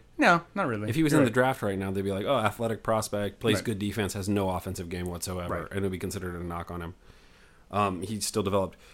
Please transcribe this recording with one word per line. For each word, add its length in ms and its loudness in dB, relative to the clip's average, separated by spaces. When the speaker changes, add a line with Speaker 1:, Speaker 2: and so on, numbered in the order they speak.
Speaker 1:
No, 240 6
not 140 0
really. 200 -2
Speaker 2:
If 60 -2
he 80 2
was 100 4
Speaker 1:
You're 80 8
Speaker 2:
in 40 8
the 60 4
Speaker 1:
right. 40 -4
Speaker 2:
draft 280 4
right 140 0
now, 140 -2
they'd 140 -2
be 80 0
like, 140 -2
"Oh, 120 2
athletic 460 0
prospect, 560 0
plays 160 4
Speaker 1:
Right. 80 -4
Speaker 2:
good 160 -2
defense, 340 -2
has 140 -4
no 220 2
offensive 380 -6
game 180 -4
whatsoever," 560 -4
Speaker 1:
Right. 80 -10
Speaker 2:
and 80 -4
it'd 120 0
be 80 -4
considered 380 -6
a 80 -6
knock 260 -6
on 100 -6
him. 140 -8
Um, 300 2
he's 220 -4
still 200 0
developed. 320 2